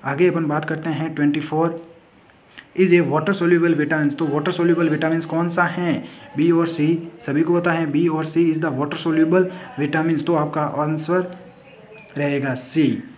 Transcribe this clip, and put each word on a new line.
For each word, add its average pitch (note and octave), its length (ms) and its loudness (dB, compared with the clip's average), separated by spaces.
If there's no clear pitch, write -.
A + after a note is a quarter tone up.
आगे C#3+ 220 2
अपन D#3+ 180 0
बात D3+ 200 -2
करते D#3+ 240 -6
हैं D#3 260 -6
ट्वेंटी D3 240 2
फ़ोर D#3+ 480 -2
is F#3 100 6
a F3 120 6
water D#3 320 0
soluble E3+ 420 2
vitamins। D3 400 0
तो E3 100 -2
water D3 260 0
soluble E3+ 380 2
vitamins D#3+ 360 0
कौन E3+ 240 -2
सा F3 140 0
है, E3+ 420 -2
B E3 140 4
और E3 160 4
सी? D#3+ 440 0
सभी D3 200 -2
को E3+ 180 2
पता E3+ 120 0
है, D#3+ 200 -2
B D#3+ 160 2
और D#3 180 -2
सी E3 280 0
is D#3 80 -2
the D#3 120 -2
water C#3+ 240 -4
soluble D#3+ 380 4
vitamins। D#3 460 0
तो F3 100 0
आपका D3+ 280 -2
answer D#3 760 -2
रहेगा C#3 380 -2
सी। B2+ 480 0